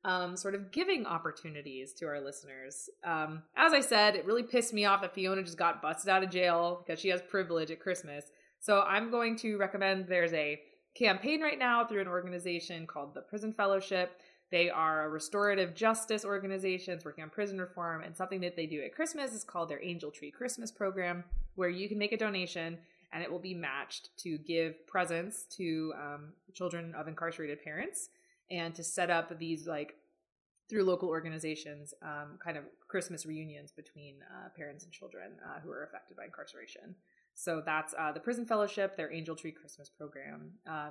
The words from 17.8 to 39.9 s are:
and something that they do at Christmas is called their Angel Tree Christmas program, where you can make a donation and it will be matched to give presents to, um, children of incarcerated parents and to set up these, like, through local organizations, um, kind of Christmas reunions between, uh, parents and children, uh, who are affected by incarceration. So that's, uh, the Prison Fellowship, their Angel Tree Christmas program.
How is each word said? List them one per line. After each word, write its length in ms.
and 140
something 240
that 160
they 100
do 160
at 120
Christmas 400
is 100
called 240
their 160
Angel 260
Tree 200
Christmas 400
program, 540
where 120
you 200
can 100
make 140
a 40
donation 600
and 100
it 80
will 80
be 160
matched 640
to 200
give 480
presents 580
to, 400
um, 360
children 400
of 140
incarcerated 540
parents 460
and 240
to 80
set 280
up 280
these, 280
like, 280
through 140
local 260
organizations, 960
um, 400
kind 140
of 80
Christmas 380
reunions 480
between, 440
uh, 260
parents 280
and 80
children, 400
uh, 160
who 100
are 140
affected 320
by 80
incarceration. 720
So 300
that's, 340
uh, 140
the 80
Prison 260
Fellowship, 500
their 160
Angel 240
Tree 160
Christmas 360
program. 640